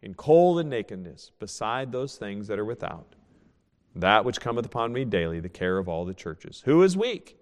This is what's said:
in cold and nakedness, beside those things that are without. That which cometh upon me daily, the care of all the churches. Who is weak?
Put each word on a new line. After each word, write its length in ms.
in 100
cold 460
and 100
nakedness, 680
beside 520
those 280
things 300
that 100
are 80
without. 480
That 300
which 160
cometh 240
upon 260
me 140
daily, 340
the 80
care 300
of 100
all 160
the 80
churches. 540
Who 160
is 160
weak? 440